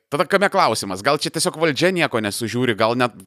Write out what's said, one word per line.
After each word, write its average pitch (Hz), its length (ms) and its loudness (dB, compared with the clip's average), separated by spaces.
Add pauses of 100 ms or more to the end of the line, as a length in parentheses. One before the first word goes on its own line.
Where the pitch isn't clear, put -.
(120)
tada 156 160 0
kame 196 240 2
klausimas? 110 540 0
Gal 147 180 2
čia 160 80 -4
tiesiog 165 240 -2
valdžia 160 400 2
nieko 147 240 0
nesužiūri, 113 560 -2
gal 113 240 2
net 123 160 0 (120)